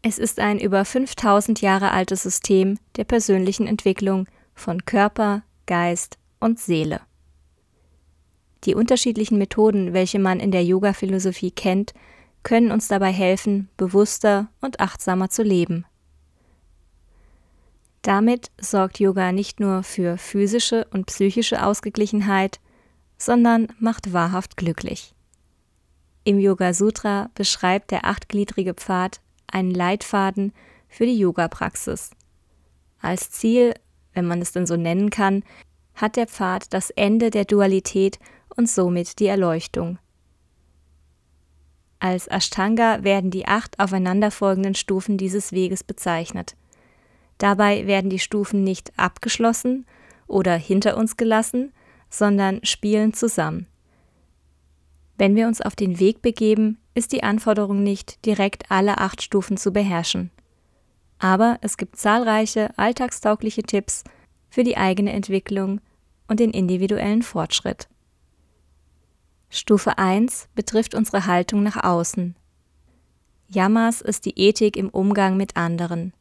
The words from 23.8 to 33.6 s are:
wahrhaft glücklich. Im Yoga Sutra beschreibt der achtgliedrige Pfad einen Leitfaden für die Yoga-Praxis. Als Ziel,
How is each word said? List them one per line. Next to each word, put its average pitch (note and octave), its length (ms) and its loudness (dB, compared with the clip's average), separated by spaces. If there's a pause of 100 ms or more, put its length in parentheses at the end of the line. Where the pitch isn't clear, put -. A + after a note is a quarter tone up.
wahrhaft F3+ 440 -2
glücklich. - 560 -6 (1120)
Im G3+ 160 4
Yoga F#3+ 340 2
Sutra G#3 600 0
beschreibt F#3+ 560 -2
der - 140 -4
achtgliedrige G3 680 -2
Pfad F#3 480 -4 (260)
einen F#3 240 -2
Leitfaden G3 840 -2 (340)
für - 180 -2
die B3 120 2
Yoga-Praxis. - 920 -2 (880)
Als F3 300 -6
Ziel, A#3 460 2 (380)